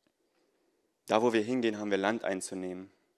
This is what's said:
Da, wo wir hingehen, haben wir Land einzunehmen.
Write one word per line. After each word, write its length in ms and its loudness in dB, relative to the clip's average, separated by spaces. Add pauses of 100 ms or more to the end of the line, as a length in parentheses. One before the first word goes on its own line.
(1040)
Da, 160 4
wo 120 4
wir 80 4
hingehen, 360 0
haben 140 -4
wir 60 2
Land 260 0
einzunehmen. 680 -8 (280)